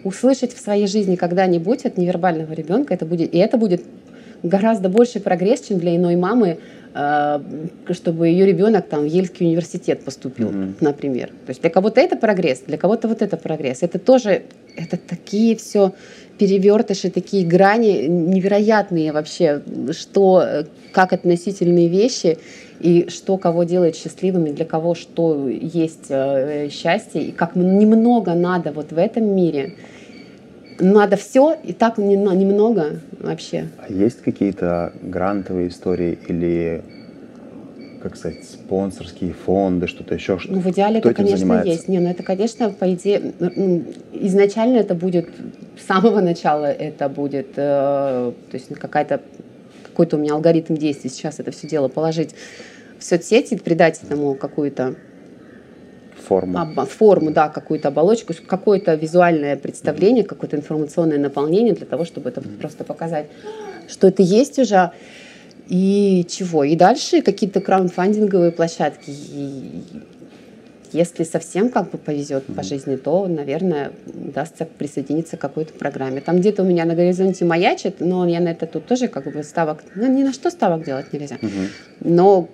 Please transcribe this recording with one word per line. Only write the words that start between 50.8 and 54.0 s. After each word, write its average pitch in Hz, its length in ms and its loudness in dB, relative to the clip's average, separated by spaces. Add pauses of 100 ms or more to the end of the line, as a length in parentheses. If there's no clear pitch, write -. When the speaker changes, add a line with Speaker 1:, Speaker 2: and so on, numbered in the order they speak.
Speaker 1:
сейчас - 280 -10
это 127 120 -10
всё - 160 -16
дело 147 220 -2
положить 160 440 -4 (640)
в - 40 -20
соцсети, 214 520 0
придать 165 480 2